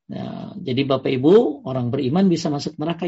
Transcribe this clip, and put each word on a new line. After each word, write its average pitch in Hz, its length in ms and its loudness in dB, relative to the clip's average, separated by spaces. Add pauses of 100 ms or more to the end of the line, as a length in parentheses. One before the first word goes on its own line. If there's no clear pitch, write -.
Nah, - 480 -12
jadi 131 320 -2
Bapak 135 240 0
Ibu, 202 560 4
orang 127 240 -2
beriman 170 400 2
bisa 165 160 0
masuk 151 320 -6
neraka 165 280 -4